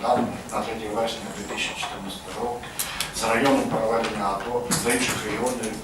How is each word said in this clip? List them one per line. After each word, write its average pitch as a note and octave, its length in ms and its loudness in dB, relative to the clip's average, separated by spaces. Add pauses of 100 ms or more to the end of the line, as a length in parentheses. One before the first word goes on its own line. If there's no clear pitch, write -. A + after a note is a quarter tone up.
даними, B2 260 4 (240)
на - 100 0
третє A2+ 260 -4
вересня A2 320 0 (180)
дві - 60 -6
тисячі - 380 -4
чотирнадцятого - 640 -6
року A#2+ 140 -2 (560)
з - 80 -4
району A#2 380 6
проведення G2+ 680 2
ато A#2+ 340 0 (200)
з A#2+ 100 4
інших G#2+ 320 2
регіонів A2 480 0 (100)